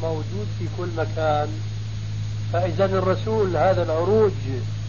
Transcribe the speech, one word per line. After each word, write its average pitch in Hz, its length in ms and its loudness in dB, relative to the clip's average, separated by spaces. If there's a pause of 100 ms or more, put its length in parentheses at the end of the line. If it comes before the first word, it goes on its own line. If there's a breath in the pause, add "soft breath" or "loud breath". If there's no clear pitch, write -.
موجود 165 440 -4 (120)
في 170 60 -4 (140)
كل 180 180 -4
مكان، 151 520 0 (1040)
فإذا 175 320 2
الرسول 190 720 2
هذا 180 260 4
العروج 185 500 4 (560)